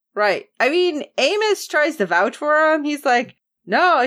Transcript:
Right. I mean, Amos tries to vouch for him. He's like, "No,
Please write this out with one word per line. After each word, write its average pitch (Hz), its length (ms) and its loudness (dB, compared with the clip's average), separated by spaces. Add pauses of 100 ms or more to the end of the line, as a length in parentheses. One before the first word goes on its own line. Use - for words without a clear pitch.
(140)
Right. - 320 -2 (140)
I 247 100 0
mean, 330 340 -2 (140)
Amos 403 500 0
tries 302 300 0
to 202 80 -2
vouch 180 320 0
for 302 360 2
him. 311 100 -2
He's 294 220 -6
like, 247 300 0 (320)
"No, 302 400 2